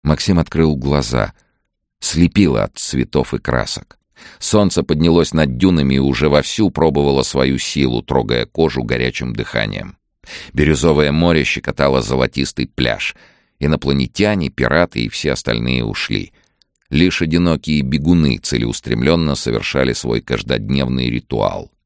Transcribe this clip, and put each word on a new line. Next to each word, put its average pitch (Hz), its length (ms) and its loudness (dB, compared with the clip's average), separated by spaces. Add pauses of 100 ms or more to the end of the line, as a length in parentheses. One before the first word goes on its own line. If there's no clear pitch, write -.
Максим 78 360 2
открыл 78 380 2
глаза. 64 560 0 (640)
Слепило 80 680 2
от - 140 -10
цветов - 540 -2
и 64 60 -4
красок. - 600 -6 (400)
Солнце 98 440 2
поднялось 82 500 2
над 73 240 0
дюнами 73 380 2
и 67 40 2
уже 67 300 0
вовсю 73 420 2
пробовало 71 520 2
свою 65 360 0
силу, 62 440 -2
трогая 58 440 -2
кожу 73 360 0
горячим 62 500 -2
дыханием. 52 640 -6 (560)
Бирюзовое 73 600 2
море 80 320 2
щекотало 65 580 0
золотистый 64 640 -2
пляж. - 500 -4 (420)
Инопланетяне, 69 920 0
пираты 67 500 0
и 57 80 -2
все - 240 -4
остальные 60 520 -2
ушли. 52 480 -6 (580)
Лишь 87 320 2
одинокие 80 600 0
бегуны 71 560 2
целеустремлённо 64 960 0
совершали 62 580 -2
свой 58 280 -4
каждодневный 62 880 -2
ритуал. 50 600 -4 (160)